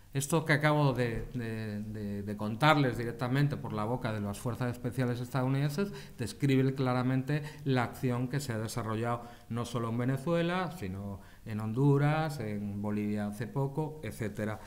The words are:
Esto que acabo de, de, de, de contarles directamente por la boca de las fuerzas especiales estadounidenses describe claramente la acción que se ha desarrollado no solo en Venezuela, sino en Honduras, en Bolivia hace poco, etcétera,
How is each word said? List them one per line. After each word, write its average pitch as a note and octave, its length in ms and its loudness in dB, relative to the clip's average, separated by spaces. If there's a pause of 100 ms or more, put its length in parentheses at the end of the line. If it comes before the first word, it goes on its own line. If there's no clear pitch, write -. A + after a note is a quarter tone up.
(120)
Esto D#3 320 2
que D#3 100 4
acabo D3 380 6
de, A#2 420 0
de, A2 480 -2
de, G#2 420 -4
de G#2 120 -4
contarles A#2 640 4
directamente B2 580 0
por G#2+ 160 -6
la G#2+ 120 0
boca A#2 280 0
de G#2+ 80 -2
las G2+ 200 -4
fuerzas A#2+ 320 -2
especiales B2 480 -2
estadounidenses C#3 720 0 (260)
describe C3+ 560 2
claramente C3 720 2 (180)
la B2+ 220 2
acción B2 420 0
que C3+ 140 -2
se B2 120 -2
ha A2 60 -2
desarrollado A2+ 640 -2 (280)
no A#2 140 -2
solo A#2 260 -4
en A#2 80 0
Venezuela, E3+ 800 0
sino G2 400 -6 (260)
en G#2+ 140 -4
Honduras, C#3+ 800 4
en G#2 420 -4
Bolivia G#2 460 0
hace G#2 180 -4
poco, C#3 560 -2
etcétera, G#2+ 640 -4